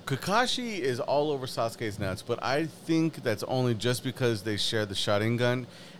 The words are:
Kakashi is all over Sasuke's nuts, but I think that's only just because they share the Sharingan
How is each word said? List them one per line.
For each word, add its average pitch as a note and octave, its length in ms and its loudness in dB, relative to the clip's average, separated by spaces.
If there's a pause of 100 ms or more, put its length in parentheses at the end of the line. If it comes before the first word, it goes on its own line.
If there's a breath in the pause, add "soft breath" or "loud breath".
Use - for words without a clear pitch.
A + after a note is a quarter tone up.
Kakashi A3 760 0
is B2+ 200 0
all D3 300 2
over C3 160 -2
Sasuke's A2+ 520 -4
nuts, F#2+ 240 -2
but A#2 200 -4
I C#3+ 240 0
think D#3+ 560 0
that's G#2+ 220 0
only B2+ 300 2
just A#2 300 0
because A#2+ 380 0
they G#2+ 140 -2
share G#2+ 300 0
the G2 80 -4
Sharingan A#2 720 2 (340 loud breath)